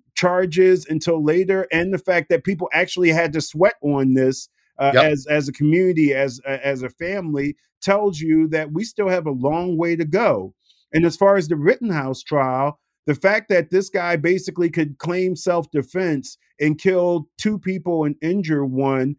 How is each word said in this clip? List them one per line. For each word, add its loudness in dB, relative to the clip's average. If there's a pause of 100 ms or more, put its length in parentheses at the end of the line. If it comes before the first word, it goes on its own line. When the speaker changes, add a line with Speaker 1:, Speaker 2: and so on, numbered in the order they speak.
(160)
Speaker 1:
charges 2
until 0
later, 0
and 0
the -2
fact 0
that 2
people -4
actually 2
had 2
to -2
sweat 2
on 2
this, 0 (300)
uh, 2
Speaker 2:
Yep. 6
Speaker 1:
as, 0
as 0
a -8
community, 2
as, -2
uh, -4
as -2
a -8
family, -6 (260)
tells 0
you 2
that -4
we -4
still -4
have -2
a -4
long -2
way 0
to -4
go. 0 (400)
And 2
as 0
far 6
as 0
the -2
Rittenhouse -2
trial, -2 (280)
the 2
fact 0
that 2
this 0
guy -2
basically 0
could -4
claim -2
self-defense -4 (220)
and 0
kill 0 (120)
two -2
people -4
and -2
injure -2
one -2